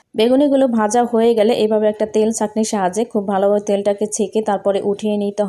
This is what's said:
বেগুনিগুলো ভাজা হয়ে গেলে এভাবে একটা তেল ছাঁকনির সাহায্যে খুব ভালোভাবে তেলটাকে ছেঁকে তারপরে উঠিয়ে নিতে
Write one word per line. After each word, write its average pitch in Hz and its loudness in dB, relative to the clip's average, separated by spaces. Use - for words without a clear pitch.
বেগুনিগুলো 269 4
ভাজা 220 2
হয়ে 233 2
গেলে 214 2
এভাবে 214 2
একটা 214 -4
তেল 214 2
ছাঁকনির 220 -2
সাহায্যে 196 -2
খুব 214 -2
ভালোভাবে 202 2
তেলটাকে 202 -2
ছেঁকে 214 -2
তারপরে 196 -2
উঠিয়ে 208 -4
নিতে 202 -4